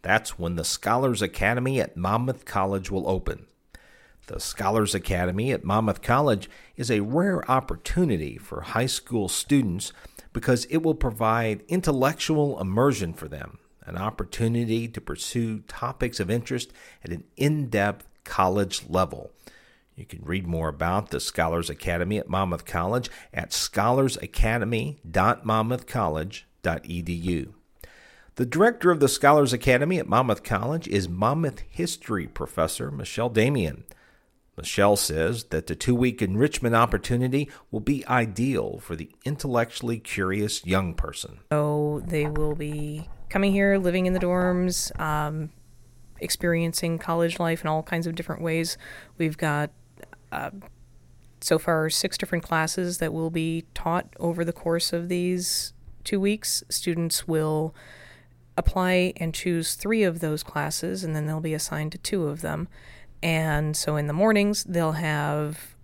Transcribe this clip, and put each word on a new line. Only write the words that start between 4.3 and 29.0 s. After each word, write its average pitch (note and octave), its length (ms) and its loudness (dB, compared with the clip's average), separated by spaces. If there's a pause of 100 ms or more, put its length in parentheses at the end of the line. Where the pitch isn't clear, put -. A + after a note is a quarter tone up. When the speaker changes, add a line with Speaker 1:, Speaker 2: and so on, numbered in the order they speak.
Speaker 1:
Scholars G#2 560 2
Academy F#2 560 0
at G#2+ 140 -2
Monmouth G#2 380 2
College B2 480 2 (260)
is A#2 140 -4
a G#2+ 100 4
rare E3+ 500 0
opportunity B2+ 880 0
for - 240 -10
high - 240 -2
school A2+ 460 -2
students G#2+ 640 0 (400)
because B2 320 2
it D#3+ 160 0
will D#3+ 120 2
provide A2+ 720 0
intellectual D3+ 920 2
immersion G2+ 540 2
for D2+ 140 -12
them, - 320 -12 (260)
an F2 100 -10
opportunity A#2 920 -2
to - 120 -10
pursue A2+ 600 -4
topics - 600 -6
of F#2 100 -2
interest A#2+ 400 -2 (320)
at E2+ 100 -8
an E2+ 120 -8 (140)
in-depth A2+ 680 2 (180)
college F#2+ 680 2
level. F2+ 420 0 (640)
You - 100 -16
can F#2 160 -14
read F2+ 240 -2
more D#2+ 220 -2
about E2+ 420 -2
the D2 80 -4
Scholars E2 500 0
Academy F2 500 -2
at - 100 -6
Monmouth F#2 360 -2
College G2 460 -2 (240)
at E2 180 -6
scholars B2 680 2
academy A#2 840 0 (100)
dot G2 340 4
monmouth A2 440 0
college E2+ 580 -2 (160)
dot E2+ 220 -2
e F2 180 -6
d F2 100 -4
u. E2+ 420 -2 (840)
The B2 100 0
director F3+ 460 4
of D#3 80 2